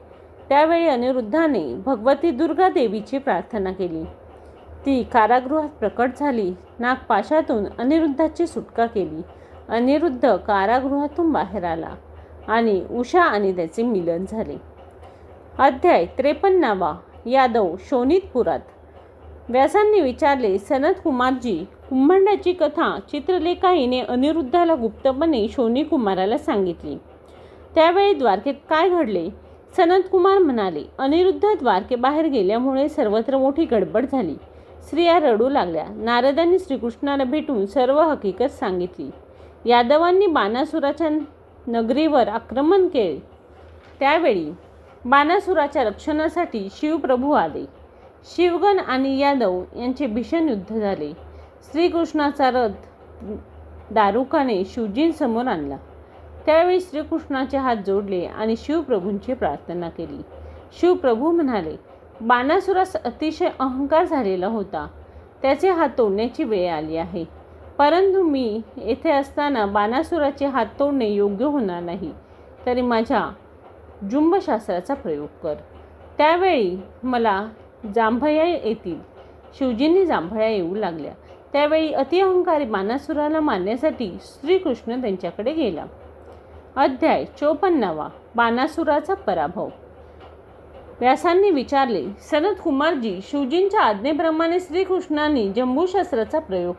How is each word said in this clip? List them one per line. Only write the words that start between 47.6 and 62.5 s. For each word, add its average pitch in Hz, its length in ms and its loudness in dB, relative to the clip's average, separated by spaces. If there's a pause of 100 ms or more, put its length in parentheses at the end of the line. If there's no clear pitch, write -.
शिवगण 349 440 2
आणि 269 380 -2
यादव 247 440 2 (160)
यांचे 262 300 -4
भीषण 262 420 -2
युद्ध 208 260 -4
झाले. 185 360 -4 (600)
श्रीकृष्णाचा 302 800 0
रथ 240 180 0 (1200)
दारुकाने 220 720 0
शिवजींसमोर 240 840 -2
आणला. 143 300 -4 (680)
त्यावेळी 349 340 4
श्रीकृष्णाचे 294 800 -4
हात 262 180 0 (120)
जोडले 196 380 -2
आणि 220 320 -4
शिवप्रभूंची 233 760 -4
प्रार्थना 170 560 -6
केली. 156 320 -12 (580)
शिवप्रभू 320 520 2
म्हणाले, 226 440 -2 (460)
"बाणासुरास 339 720 2